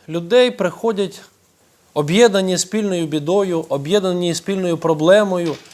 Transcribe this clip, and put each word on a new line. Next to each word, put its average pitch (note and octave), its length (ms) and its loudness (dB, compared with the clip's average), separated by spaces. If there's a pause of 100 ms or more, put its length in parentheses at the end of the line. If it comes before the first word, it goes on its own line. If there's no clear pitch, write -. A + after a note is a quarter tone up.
людей F#3 420 2
приходять, G3 720 -4 (720)
об'єднані F#3+ 640 2
спільною F#3 500 -2
бідою, E3 640 -2
об'єднані F3 640 -2
спільною F3+ 420 -2
проблемою, E3+ 800 2 (180)